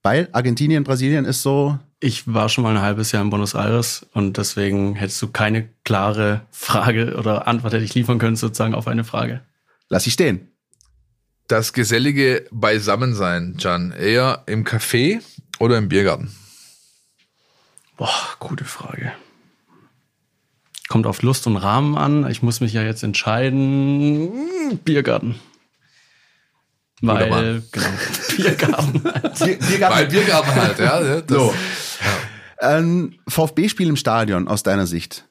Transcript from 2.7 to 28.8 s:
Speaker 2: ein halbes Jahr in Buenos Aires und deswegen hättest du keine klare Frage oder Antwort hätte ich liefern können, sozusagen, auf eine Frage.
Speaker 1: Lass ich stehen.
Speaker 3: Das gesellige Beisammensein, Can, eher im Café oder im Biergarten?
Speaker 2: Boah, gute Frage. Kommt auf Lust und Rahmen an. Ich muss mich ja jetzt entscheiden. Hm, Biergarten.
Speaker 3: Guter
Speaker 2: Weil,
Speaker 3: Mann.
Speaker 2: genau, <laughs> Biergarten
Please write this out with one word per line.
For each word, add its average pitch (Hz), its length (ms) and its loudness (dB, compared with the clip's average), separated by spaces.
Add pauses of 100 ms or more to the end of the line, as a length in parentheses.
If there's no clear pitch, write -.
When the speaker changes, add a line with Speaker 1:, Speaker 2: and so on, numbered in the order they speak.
Speaker 2:
ein 98 60 2
halbes 104 300 0
Jahr 104 100 0
in 104 80 0
Buenos 104 240 -2
Aires 113 580 -2
und 98 240 -2
deswegen 101 600 -2
hättest 101 260 -6
du 110 60 -6
keine 110 420 -2 (120)
klare 104 680 0
Frage 113 680 0
oder 107 320 0
Antwort 120 240 0
hätte 110 120 0
ich 98 100 -8
liefern 120 240 2
können, 113 180 2
sozusagen, 113 380 -2
auf 113 120 -6
eine 117 180 -2
Frage. 117 360 -4 (480)
Speaker 1:
Lass 92 180 0
ich 120 60 0
stehen. 113 360 0 (1000)
Speaker 3:
Das 110 280 0
gesellige 127 760 2
Beisammensein, 104 1080 0
Can, 87 320 -2
eher 120 540 0
im 107 180 -2
Café 135 560 0 (380)
oder 117 180 4
im 107 120 0
Biergarten? 95 460 2 (1600)
Speaker 2:
Boah, - 120 -4 (280)
gute - 260 -8
Frage. - 480 -10 (1800)
Kommt 110 180 2
auf - 140 -4
Lust 127 260 0
und 104 120 0
Rahmen 127 380 0
an. 143 340 0
Ich 117 120 -2
muss 120 180 0
mich 117 120 0
ja 110 100 0
jetzt 110 200 -4
entscheiden. 139 1300 0 (400)
Hm, 202 80 -4
Biergarten. 123 580 0 (1600)
Speaker 3:
Guter 113 140 2
Speaker 2:
Weil, 110 140 2
Speaker 3:
Mann. 113 340 0 (100)
Speaker 2:
genau, 98 140 -2 (260)
<laughs> - 240 -4
Biergarten 156 680 0